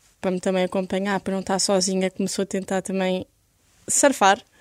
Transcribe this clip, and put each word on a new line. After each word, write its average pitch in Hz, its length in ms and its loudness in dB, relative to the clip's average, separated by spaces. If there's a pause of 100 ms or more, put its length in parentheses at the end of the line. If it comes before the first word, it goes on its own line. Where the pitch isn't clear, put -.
(200)
para 190 100 -2
me 185 80 0
também 185 260 0
acompanhar, 190 560 -2
para 190 120 -4
não 190 80 -2
estar 190 180 -2
sozinha, 190 520 0
começou 196 320 -4
a 190 40 -2
tentar 190 360 -4
também 185 440 -2 (640)
surfar, 208 540 4 (180)